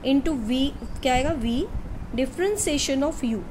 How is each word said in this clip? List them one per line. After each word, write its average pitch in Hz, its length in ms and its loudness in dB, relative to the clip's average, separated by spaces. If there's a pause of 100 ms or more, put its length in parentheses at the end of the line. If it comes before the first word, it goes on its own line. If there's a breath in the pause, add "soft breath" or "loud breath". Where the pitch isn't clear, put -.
into 277 300 4 (100)
v 254 160 2 (380)
क्या 254 120 2
आएगा, 277 240 2
v 233 220 0 (560)
differentiation 294 920 0
of 311 160 -4
u। 226 120 0 (120)